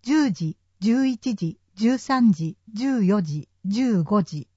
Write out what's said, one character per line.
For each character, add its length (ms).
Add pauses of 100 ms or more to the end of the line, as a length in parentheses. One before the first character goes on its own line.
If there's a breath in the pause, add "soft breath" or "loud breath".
十 280
時、 260 (240)
十 260
一 280
時、 260 (140)
十 240
三 340
時、 240 (160)
十 320
四 180
時、 260 (180)
十 360
五 200
時。 340